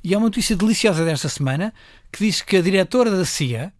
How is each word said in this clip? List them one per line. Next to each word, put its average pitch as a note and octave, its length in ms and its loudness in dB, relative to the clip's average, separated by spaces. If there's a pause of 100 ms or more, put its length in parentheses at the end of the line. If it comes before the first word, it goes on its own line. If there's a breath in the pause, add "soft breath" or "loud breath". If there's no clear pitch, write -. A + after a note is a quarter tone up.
E F3+ 100 0
há G#3 40 2
uma A3+ 80 2
notícia A3 280 0
deliciosa F#3 520 2
desta D3+ 240 -2
semana C#3+ 420 -4 (400 soft breath)
que - 100 -6
diz G#3 200 0
que G3 160 2
a F3 40 4
diretora G3 480 2
da F#3 140 0
cia C3 560 -4